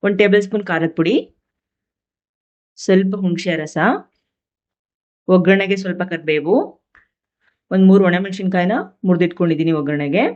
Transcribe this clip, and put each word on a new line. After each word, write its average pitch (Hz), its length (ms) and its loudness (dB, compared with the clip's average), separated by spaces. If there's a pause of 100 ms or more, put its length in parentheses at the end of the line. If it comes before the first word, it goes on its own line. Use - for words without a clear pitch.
ಒಂದು 202 140 0
ಟೇಬಲ್ 208 260 4
ಸ್ಪೂನ್ 202 240 -6
ಖಾರದ 165 280 -2
ಪುಡಿ, 170 180 0 (1600)
ಸ್ವಲ್ಪ 190 380 2
ಹುಣಸೆ 180 400 -4
ರಸ, 151 220 -8 (1500)
ಒಗ್ಗರಣೆಗೆ 190 500 2
ಸ್ವಲ್ಪ 190 260 -6
ಕರಿಬೇವು, 156 520 -2 (1160)
ಒಂದು 190 140 4
ಮೂರು 190 200 6
ಒಣಮೆಣಸಿನ್ಕಾಯಿನ 185 680 -2 (280)
ಮುರಿದಿಟ್ಕೊಂಡಿದ್ದೀನಿ 170 680 0
ಒಗ್ಗರಣೆಗೆ 147 520 -2 (100)